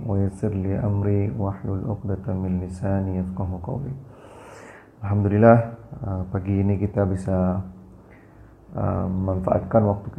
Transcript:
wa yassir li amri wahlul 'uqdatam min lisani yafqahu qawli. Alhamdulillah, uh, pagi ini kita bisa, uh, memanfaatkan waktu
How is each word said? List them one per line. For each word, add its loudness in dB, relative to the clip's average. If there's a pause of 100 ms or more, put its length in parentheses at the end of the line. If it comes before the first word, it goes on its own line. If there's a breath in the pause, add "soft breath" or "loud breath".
wa 2
yassir 0
li 0
amri 2
wahlul -2
'uqdatam -2
min 0
lisani 0
yafqahu -2
qawli. -4 (1120 loud breath)
Alhamdulillah, 6 (460)
uh, -2
pagi 0
ini 2
kita 0
bisa, 0 (1120 loud breath)
uh, 0
memanfaatkan 2
waktu 0 (100)